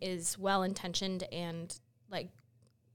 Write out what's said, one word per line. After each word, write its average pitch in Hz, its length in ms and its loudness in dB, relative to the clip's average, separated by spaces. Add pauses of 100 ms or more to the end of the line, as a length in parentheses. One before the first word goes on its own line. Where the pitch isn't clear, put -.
is 180 360 0
well-intentioned 190 920 2
and, 170 480 -4 (320)
like, 180 200 -4 (640)